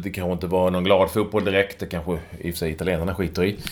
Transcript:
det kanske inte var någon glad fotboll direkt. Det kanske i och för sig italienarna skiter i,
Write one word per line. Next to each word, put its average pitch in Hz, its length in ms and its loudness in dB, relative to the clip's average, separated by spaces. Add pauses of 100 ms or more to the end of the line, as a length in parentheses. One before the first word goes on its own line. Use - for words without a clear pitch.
det 98 60 -4
kanske 90 220 -4
inte 87 160 -2
var 92 240 4
någon 90 120 0
glad 95 280 6
fotboll 104 340 0
direkt. 98 340 2
Det 95 60 -4
kanske 85 260 -4
i 82 380 -6
och 85 40 -4
för - 60 -8
sig 82 120 -2
italienarna 87 440 -2
skiter 90 280 -2
i, 101 120 0 (160)